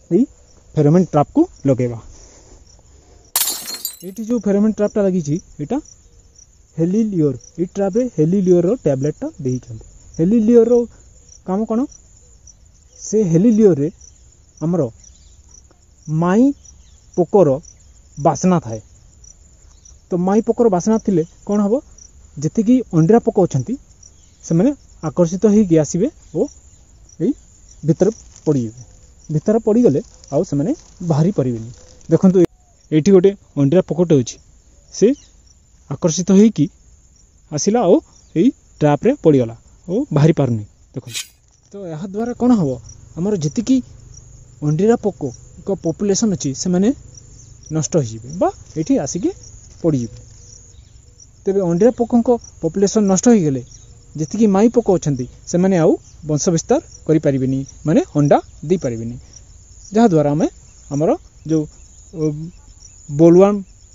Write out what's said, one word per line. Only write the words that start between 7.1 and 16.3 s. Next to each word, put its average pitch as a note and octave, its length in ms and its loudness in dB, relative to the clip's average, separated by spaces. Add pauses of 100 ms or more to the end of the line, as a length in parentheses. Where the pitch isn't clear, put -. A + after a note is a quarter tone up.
ଏଇ F3 60 -2 (100)
ଟ୍ରାପ୍ରେ G3 280 -2 (140)
ହେଲିଲିଓରର F3+ 560 2 (120)
ଟ୍ୟାବଲେଟ୍ଟା D3 420 -2 (140)
ଦେଇଛନ୍ତି। B2+ 440 -8 (320)
ହେଲିଲିଓରର A3+ 580 4 (720)
କାମ F#3 180 -4
କ'ଣ? A3 140 -4 (1200)
ସେ - 180 -4 (140)
ହେଲିଲିଓରରେ F3+ 580 2 (720)
ଆମର E3 200 -2 (1300)
ମାଇ F3 360 0 (760)